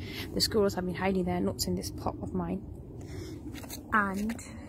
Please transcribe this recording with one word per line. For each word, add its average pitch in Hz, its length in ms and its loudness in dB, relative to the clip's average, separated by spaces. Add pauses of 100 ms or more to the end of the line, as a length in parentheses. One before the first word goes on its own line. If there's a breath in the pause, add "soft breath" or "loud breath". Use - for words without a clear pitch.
(340 loud breath)
The - 80 2
squirrels 202 340 6
have 185 100 0
been 180 100 0
hiding 185 300 4
their 180 140 2
nuts 196 280 2
in 180 80 4
this - 160 -2
pot - 300 -2
of - 120 -4
mine. 185 280 0 (1300 loud breath)
And 208 420 2 (340 loud breath)